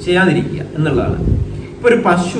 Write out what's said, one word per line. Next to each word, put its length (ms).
ചെയ്യാതിരിക്കുക 560
എന്നുള്ളതാണ്. 460
ഇപ്പൊ 180
ഒരു 80
പശു 440